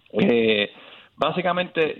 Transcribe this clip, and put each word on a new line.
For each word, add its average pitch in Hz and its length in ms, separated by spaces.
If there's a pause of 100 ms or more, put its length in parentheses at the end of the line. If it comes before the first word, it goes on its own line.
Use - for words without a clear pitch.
(120)
Eh, 113 580 (480)
básicamente, 175 840